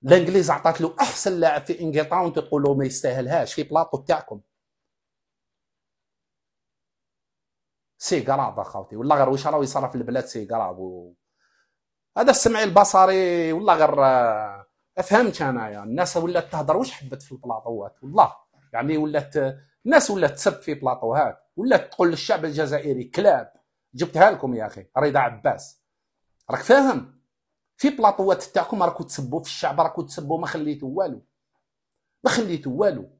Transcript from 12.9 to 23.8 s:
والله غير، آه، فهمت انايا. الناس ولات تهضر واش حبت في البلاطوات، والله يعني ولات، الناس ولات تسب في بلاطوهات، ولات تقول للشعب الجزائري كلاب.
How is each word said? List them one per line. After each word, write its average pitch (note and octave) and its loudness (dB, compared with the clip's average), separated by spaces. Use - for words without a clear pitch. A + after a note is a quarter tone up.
والله F#3 2
غير، D3 4
آه، G#2+ 0
فهمت G#3+ 2
انايا. A2 -4
الناس D3 -4
ولات E3+ -2
تهضر D#3+ 0
واش C4 -2
حبت C3+ -14
في - -18
البلاطوات، A#2 -10
والله D3 0
يعني C#3 -2
ولات، D3+ -4
الناس C#4 4
ولات F3+ 2
تسب - -2
في D3+ -6
بلاطوهات، B2+ -4
ولات A3+ 0
تقول F3 2
للشعب E3+ -4
الجزائري C#3+ -4
كلاب. E3+ 2